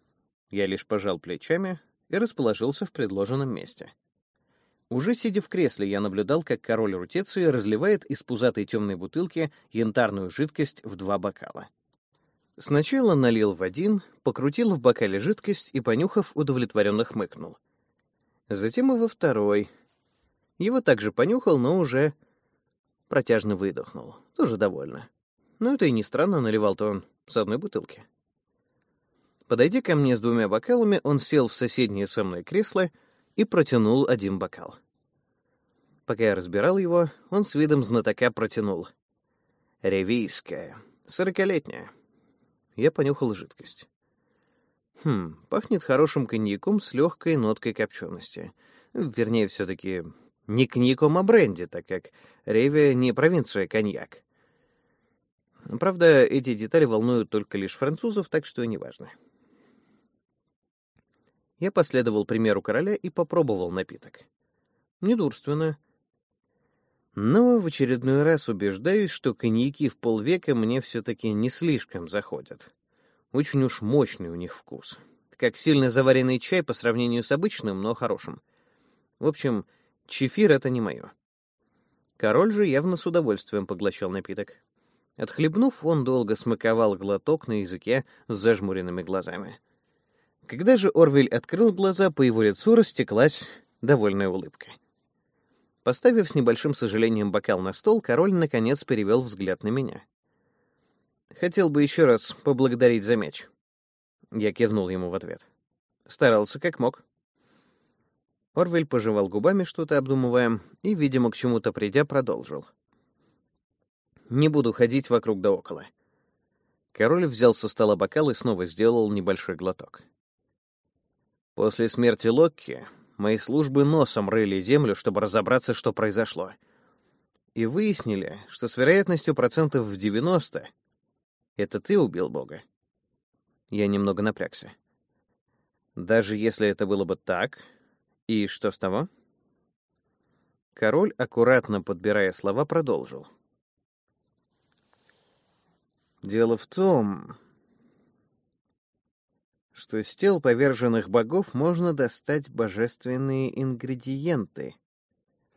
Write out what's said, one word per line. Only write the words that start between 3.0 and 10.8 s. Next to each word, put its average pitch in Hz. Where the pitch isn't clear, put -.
месте. -
Уже 156
сидя 208
в -
кресле, 127
я 101
наблюдал, 104
как -
король 110
Рутеции 175
разливает 127
из -
пузатой 117
темной 101
бутылки 156
янтарную 107
жидкость 147